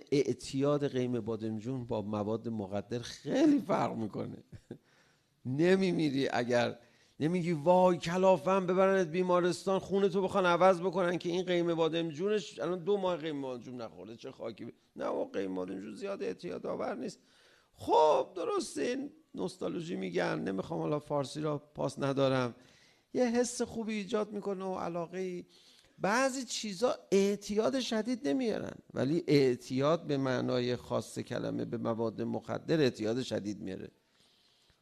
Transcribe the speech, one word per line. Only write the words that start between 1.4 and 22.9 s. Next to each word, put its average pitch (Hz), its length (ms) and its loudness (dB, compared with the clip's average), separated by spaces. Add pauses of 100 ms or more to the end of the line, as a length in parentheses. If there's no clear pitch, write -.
با 117 180 -2
مواد 107 460 -2
مخدر 101 500 -4
خیلی 269 640 2
فرق 123 360 0
می‌کنه. 110 400 -6 (600)
<laughs> - 480 -20
نمیمیری 165 840 2
اگر 120 500 2 (420)
نمیگی: 170 320 0
"وای 175 460 6
کلافم، 185 680 4
ببرنت 190 400 4
بیمارستان، 180 720 2
خونتو 196 440 0
بخوان 190 240 2
عوض 175 340 6
بکنن 180 380 0
که 180 100 -6
این 175 140 0
قیم 175 320 2
بادمجونش 165 840 0
الان 170 260 -4
دو 202 120 2
ماه 185 200 0
قیم 147 260 -4
بادمجون 127 380 -8
نخورده، 101 360 -12
چه 127 140 -14
خاکی - 340 -10
ب-،" 120 80 -12 (240)
نه، - 100 -6
و - 180 -2
قیم 95 300 -4
بادمجون 190 400 -6
زیاد 196 280 -8
اعتیاد 180 440 -6
آور 190 280 -4
نیست. 226 240 -10 (600)
خب - 580 4
درسته، 339 460 -4
این 254 280 -4 (240)
نوستالژی 180 640 -6
می‌گن، 175 420 -2
نمی‌خوام 170 420 -4
حالا 156 180 0
فارسی 147 420 -4
را 151 180 -2
پاس 143 400 -6
ندارم. 131 560 2 (600)